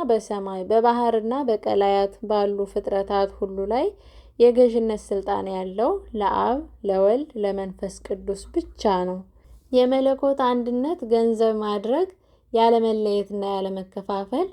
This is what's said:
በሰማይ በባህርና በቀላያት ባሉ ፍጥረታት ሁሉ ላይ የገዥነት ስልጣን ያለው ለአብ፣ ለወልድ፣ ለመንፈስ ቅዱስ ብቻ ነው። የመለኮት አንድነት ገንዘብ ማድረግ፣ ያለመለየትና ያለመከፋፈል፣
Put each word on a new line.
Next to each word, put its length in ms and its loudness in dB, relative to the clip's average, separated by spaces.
በሰማይ 600 -2
በባህርና 680 2
በቀላያት 800 0
ባሉ 340 0
ፍጥረታት 640 -2
ሁሉ 240 -8
ላይ 200 0
የገዥነት 640 4
ስልጣን 460 -4
ያለው 420 -2
ለአብ፣ 420 0
ለወልድ፣ 520 2
ለመንፈስ 640 -6
ቅዱስ 480 -8
ብቻ 320 -6
ነው። 140 -4
የመለኮት 720 2
አንድነት 640 -2
ገንዘብ 520 2
ማድረግ፣ 500 -2
ያለመለየትና 960 2
ያለመከፋፈል፣ 1040 -4